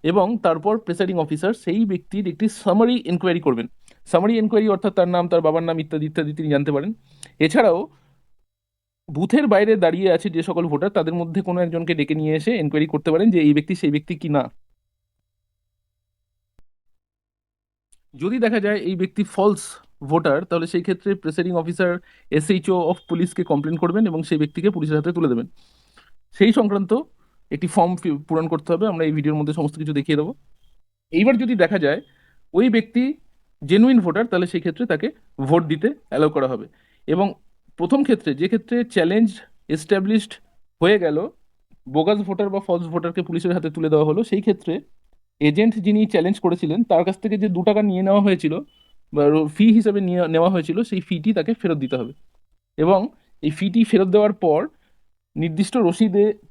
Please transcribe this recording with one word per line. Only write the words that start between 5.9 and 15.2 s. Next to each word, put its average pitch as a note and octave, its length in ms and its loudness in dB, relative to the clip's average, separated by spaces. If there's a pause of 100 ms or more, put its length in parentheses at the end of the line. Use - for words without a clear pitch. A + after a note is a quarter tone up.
ইত্যাদি D#3 280 -4
তিনি D#3 160 -4
জানতে C#3+ 220 0
পারেন। D3+ 220 -4 (460)
এছাড়াও F3+ 480 4 (1200)
বুথের G#3 360 2
বাইরে G#3 280 4
দাঁড়িয়ে F3+ 360 2
আছে F3 180 0
যে D#3+ 140 -2
সকল E3+ 240 -2
ভোটার, D3 220 -2
তাদের D#3+ 240 -2
মধ্যে E3+ 280 -2
কোনো F3+ 200 -4
একজনকে E3+ 320 -2
ডেকে D3+ 220 -2
নিয়ে D#3 200 0
এসে F#3 220 -2
ইনকোয়ারি D3+ 300 0
করতে D3+ 240 -2
পারেন F#3+ 200 4
যে F3+ 80 2
এই D3 140 6
ব্যক্তি D3+ 220 0
সেই D#3+ 160 -2
ব্যক্তি D3+ 240 -4
কি D3+ 140 -6
না। C#3+ 220 -2 (3750)